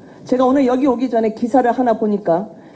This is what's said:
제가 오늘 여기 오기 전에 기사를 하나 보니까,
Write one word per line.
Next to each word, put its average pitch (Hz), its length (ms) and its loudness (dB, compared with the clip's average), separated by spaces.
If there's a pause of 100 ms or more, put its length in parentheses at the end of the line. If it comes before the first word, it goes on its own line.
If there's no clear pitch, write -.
(240)
제가 254 220 0
오늘 269 200 2
여기 254 200 0
오기 240 240 0
전에 226 240 0
기사를 240 360 0
하나 233 280 0
보니까, 202 500 -2 (280)